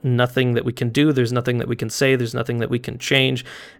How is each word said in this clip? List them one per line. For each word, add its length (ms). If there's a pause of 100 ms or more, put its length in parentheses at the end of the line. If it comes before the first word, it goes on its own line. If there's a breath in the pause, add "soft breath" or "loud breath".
nothing 500
that 100
we 80
can 180
do. 220
There's 200
nothing 260
that 80
we 80
can 160
say. 240
There's 180
nothing 260
that 120
we 80
can 180
change. 480 (360 loud breath)